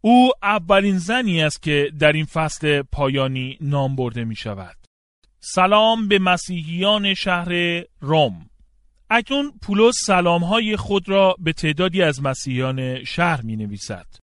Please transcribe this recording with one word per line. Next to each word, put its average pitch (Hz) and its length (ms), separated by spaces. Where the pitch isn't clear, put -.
او 247 300
اولین 196 540
زنی 185 460
است 151 180
که 147 380
در 151 120
این 156 140
فصل 151 560
پایانی 135 800
نام 139 340
برده 120 280
می‌شود. 104 540
سلام 214 680
به 196 120
مسیحیان 180 920
شهر 175 720
روم. 135 460
اکنون 269 520
پولس 220 340
سلام‌های 185 720
خود 196 320
را 196 300
به 160 140
تعدادی 170 480
از 143 220
مسیحیان 131 800
شهر 165 380
می‌نویسد. 107 680